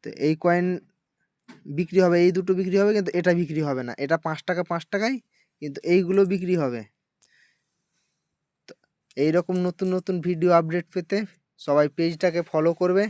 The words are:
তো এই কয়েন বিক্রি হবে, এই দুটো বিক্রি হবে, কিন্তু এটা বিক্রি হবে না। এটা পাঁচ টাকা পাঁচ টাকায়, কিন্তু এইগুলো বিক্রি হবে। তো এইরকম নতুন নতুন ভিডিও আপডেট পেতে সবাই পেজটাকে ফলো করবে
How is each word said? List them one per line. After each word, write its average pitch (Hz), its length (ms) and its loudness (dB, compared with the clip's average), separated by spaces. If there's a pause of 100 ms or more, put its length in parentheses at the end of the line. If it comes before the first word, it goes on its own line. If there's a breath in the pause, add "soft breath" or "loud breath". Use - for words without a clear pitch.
তো - 40 -12 (200)
এই 160 60 2 (100)
কয়েন 175 220 2 (1120)
বিক্রি 175 260 0
হবে, 175 200 4
এই 180 120 6
দুটো 185 220 -2
বিক্রি 185 220 -2
হবে, 208 160 4
কিন্তু 190 220 -2
এটা 175 220 2
বিক্রি 156 280 -4
হবে 131 200 -2
না। 117 40 -8 (120)
এটা 160 120 0 (100)
পাঁচ 156 120 -4 (100)
টাকা 180 220 -2
পাঁচ 165 120 -4 (100)
টাকায়, 220 240 -2 (460)
কিন্তু 143 160 -10 (140)
এইগুলো 185 280 2 (120)
বিক্রি 180 300 -2
হবে। 120 180 -4 (1900 soft breath)
তো - 60 -20 (440)
এইরকম 165 400 0 (100)
নতুন 185 300 -4
নতুন 185 180 -4 (120)
ভিডিও 180 320 0
আপডেট 170 360 -2
পেতে 190 240 -4 (420)
সবাই 147 260 2 (100)
পেজটাকে 170 440 -2 (100)
ফলো 160 200 2 (100)
করবে 185 300 2